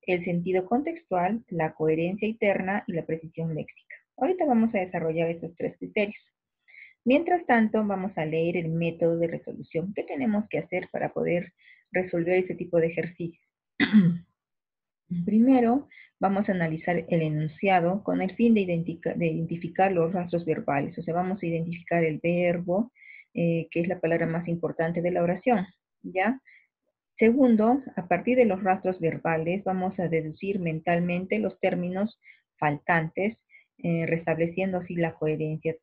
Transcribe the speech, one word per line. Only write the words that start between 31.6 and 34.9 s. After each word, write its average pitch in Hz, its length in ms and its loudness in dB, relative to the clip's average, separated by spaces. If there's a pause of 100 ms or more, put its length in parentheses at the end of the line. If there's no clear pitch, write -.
faltantes, 165 760 -2 (440)
eh, 165 260 -2
restableciendo 170 720 -2
así 175 180 -8